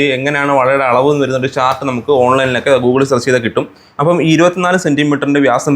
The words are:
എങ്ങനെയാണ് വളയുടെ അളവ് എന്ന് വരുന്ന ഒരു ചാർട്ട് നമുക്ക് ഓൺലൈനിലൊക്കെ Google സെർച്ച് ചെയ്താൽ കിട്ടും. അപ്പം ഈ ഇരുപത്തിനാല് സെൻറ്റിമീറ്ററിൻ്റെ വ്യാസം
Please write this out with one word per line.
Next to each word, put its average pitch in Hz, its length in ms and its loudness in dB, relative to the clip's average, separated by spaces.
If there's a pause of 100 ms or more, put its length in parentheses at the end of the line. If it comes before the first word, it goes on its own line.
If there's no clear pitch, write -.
(180)
എങ്ങനെയാണ് 143 420 -2
വളയുടെ 135 320 2
അളവ് 131 220 2
എന്ന് 143 100 0
വരുന്ന 131 200 -2
ഒരു 135 140 -4
ചാർട്ട് 131 340 -2
നമുക്ക് 123 220 -2 (100)
ഓൺലൈനിലൊക്കെ 127 500 0 (120)
Google 123 240 2
സെർച്ച് 123 180 0
ചെയ്താൽ 127 200 0
കിട്ടും. 135 180 -4 (340)
അപ്പം 170 180 0 (100)
ഈ 160 100 2
ഇരുപത്തിനാല് 180 480 0
സെൻറ്റിമീറ്ററിൻ്റെ 143 600 0
വ്യാസം 135 280 0